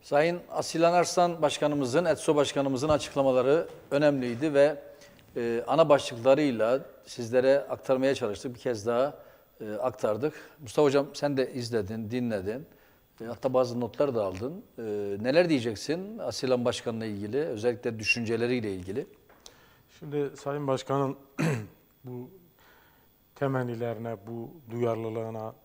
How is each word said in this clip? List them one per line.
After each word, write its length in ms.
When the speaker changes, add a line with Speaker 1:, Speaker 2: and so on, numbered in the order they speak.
Speaker 1:
Sayın 360
Asilan 420
Arslan 500
Başkanımızın, 600
etso 320
Başkanımızın 520
açıklamaları 800
önemliydi 640
ve, 220
e, 300
ana 220
başlıklarıyla 920
sizlere 540
aktarmaya 540
çalıştık. 400
Bir 60
kez 260
daha, 280
e, 120
aktardık. 600
Mustafa 240
Hocam 260
sen 240
de 160
izledin, 580
dinledin. 560
E, 40
hatta 300
bazı 260
notlar 340
da 100
aldın. 400
E, 40
neler 280
diyeceksin 720
Asilan 460
Başkan'la 400
ilgili, 340
özellikle 600
düşünceleriyle 760
ilgili? 320
Speaker 2:
Şimdi 380
Sayın 300
Başkan'ın 500
<clears throat> 680
bu 260
temennilerine, 840
bu 240
duyarlılığına 840